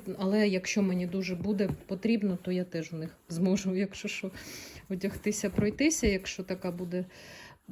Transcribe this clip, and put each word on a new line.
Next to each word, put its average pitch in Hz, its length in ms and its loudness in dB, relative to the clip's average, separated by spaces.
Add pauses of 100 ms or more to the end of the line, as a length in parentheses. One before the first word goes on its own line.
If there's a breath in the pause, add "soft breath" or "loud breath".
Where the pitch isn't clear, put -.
(180)
але 208 300 4
якщо 190 340 2
мені 180 240 2
дуже 185 280 -2
буде 190 360 0 (160)
потрібно, 196 560 2
то 185 100 -2
я 180 120 2
теж 165 280 -6
в 165 40 -6
них 160 200 -8 (120)
зможу, 185 480 2
якщо 196 320 -2
що, - 220 -6 (580 loud breath)
одягтися, 196 600 -2
пройтися, 226 560 4
якщо 190 360 0
така 185 280 -4
буде, 180 340 -2 (680 loud breath)